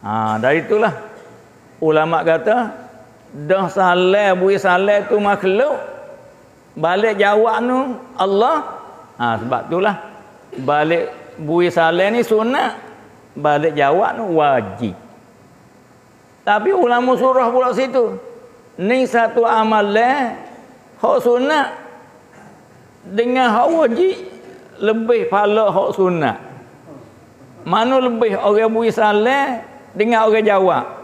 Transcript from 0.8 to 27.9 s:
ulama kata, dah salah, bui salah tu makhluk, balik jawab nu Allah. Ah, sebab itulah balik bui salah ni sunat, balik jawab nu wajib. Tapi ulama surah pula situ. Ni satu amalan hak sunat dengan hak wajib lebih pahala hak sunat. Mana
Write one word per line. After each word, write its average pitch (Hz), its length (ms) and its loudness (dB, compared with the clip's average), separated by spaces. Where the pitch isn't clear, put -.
ulama 156 480 0
kata, 165 480 0
dah 175 320 -2
salah, 185 640 2
bui 185 240 2
salah 196 480 2
tu 208 160 0
makhluk, 202 560 0
balik 196 480 0
jawab 214 400 2
nu 254 400 -2
Allah. 214 480 0
Ah, 117 160 0
sebab 117 320 -4
itulah 190 280 0
balik 151 560 0
bui 165 320 0
salah 170 480 2
ni 240 80 0
sunat, 226 560 0
balik 147 400 0
jawab 151 480 0
nu 175 160 -2
wajib. 113 560 0
Tapi 214 240 0
ulama 254 480 2
surah 254 320 2
pula 254 240 0
situ. 233 480 -2
Ni 226 240 0
satu 233 400 0
amalan 220 960 0
hak 247 240 2
sunat 269 480 0
dengan 240 480 0
hak 233 160 2
wajib 330 480 2
lebih 220 480 0
pahala 208 480 2
hak - 240 0
sunat. 170 400 0
Mana 226 320 2